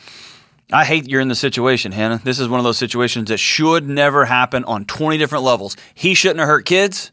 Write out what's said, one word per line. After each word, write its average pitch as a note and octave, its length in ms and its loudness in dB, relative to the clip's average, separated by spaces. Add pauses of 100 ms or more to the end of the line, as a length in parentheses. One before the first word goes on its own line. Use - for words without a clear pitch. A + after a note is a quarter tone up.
(720)
I D3+ 120 4
hate C#3+ 240 -2
you're C3+ 120 0
in C3 80 0
the B2 60 0
situation, A#2+ 580 0
Hannah. A2 300 -2
This B2+ 180 -2
is B2 80 -2
one B2 120 0
of B2 40 0
those A#2 140 2
situations A#2+ 520 -2
that A2 80 -2
should D#3+ 500 0
never C#3+ 380 2
happen B2 380 0
on G#2 200 -6
twenty D#3 320 -2
different C#3+ 280 -2
levels. A2 320 0 (180)
He F#3 200 0
shouldn't F3 260 2
have D3 80 2
hurt D3 180 2
kids. F#3 460 0